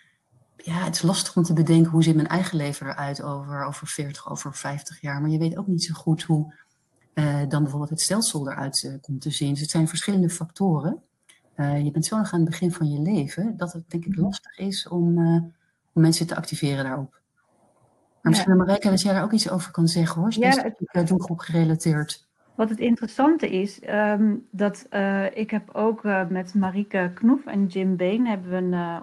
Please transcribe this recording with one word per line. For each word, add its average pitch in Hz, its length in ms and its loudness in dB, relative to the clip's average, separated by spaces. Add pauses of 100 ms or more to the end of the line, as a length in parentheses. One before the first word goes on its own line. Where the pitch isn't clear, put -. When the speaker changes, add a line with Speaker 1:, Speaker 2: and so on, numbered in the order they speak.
(580)
Speaker 1:
Ja, 170 260 -6
het 165 120 -4
is - 60 -4
lastig 185 340 0
om 175 80 4
te 170 100 2
bedenken 165 380 6
hoe 160 120 6
ziet 160 120 4
mijn 151 120 4
eigen 175 300 -2
leven 143 300 -4
eruit 139 340 -6
over, 143 440 -8
over 147 220 -10
veertig, - 420 -8
over 147 240 -10
vijftig - 480 -10
jaar, 143 200 -6
maar 156 80 0
je 156 80 2
weet 165 200 -2
ook 202 100 -6
niet 175 160 0
zo 165 100 -4
goed 160 300 -2
hoe, 151 300 0 (600)
eh, 147 340 0
dan 147 140 0
bijvoorbeeld 147 300 -2
het 160 100 -4
stelsel 160 500 -2
eruit, 131 320 -4
eh, 135 180 -10
komt 135 200 -8
te 151 100 -4
zien. 143 180 -2
Dus 143 120 -2
het 151 80 -4
zijn 160 180 2
verschillende 180 420 0
factoren. 170 720 -2 (540)
Eh, 143 280 0
je 147 80 0
bent 160 140 -2
zo 220 120 -2
nog 214 160 0
aan 175 60 2
het 160 100 4
begin 170 220 0
van 160 200 -2
je 143 80 -4
leven 175 580 -2
dat 175 160 -6
het 165 160 -14
denk 170 160 -6
ik 196 100 -4
Speaker 2:
Mhm. 160 60 -2
Speaker 1:
lastig - 360 -4
is 196 300 -6
om, 170 300 2
eh, 165 240 4 (520)
om 165 80 4
mensen 165 260 4
te - 80 -8
activeren 143 480 -4
daarop. 135 280 -6
Maar - 1080 -20
Speaker 2:
Ja. - 80 4
Speaker 1:
misschien, 190 280 6
Marijke, 196 320 2
dat 190 120 4
jij 190 120 2
daar 190 100 2
ook 214 80 -2
iets 220 180 0
over 175 220 -4
kan 165 160 2
zeggen, 165 340 0
hoor. 220 120 2
Speaker 2:
Ja, 247 180 4
Speaker 1:
Specifiek, 262 280 0
Speaker 2:
het 180 240 -2
Speaker 1:
eh, - 40 2
doelgroep 170 320 0
gerelateerd. 160 880 0 (280)
Speaker 2:
Wat 220 140 0
het 220 100 -4
interessante 247 680 2
is, 196 300 -2
ehm, 208 560 2 (160)
dat, 202 380 -2
eh, 196 480 -2
ik 214 140 -6
heb 208 220 -4
ook, 214 320 -2
eh, 190 220 0
met 185 260 -4
Marieke 190 600 0
Knoef 262 320 2
en 202 200 0
Jim 190 300 0
Been 196 320 0
hebben 185 220 -4
we 180 60 -2
een, 185 180 0
eh, 170 300 -4